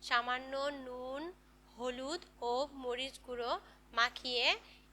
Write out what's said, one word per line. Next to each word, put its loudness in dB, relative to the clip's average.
সামান্য 0
নুন, -4
হলুদ -2
ও 2
মরিচ -4
গুঁড়ো 0
মাখিয়ে 4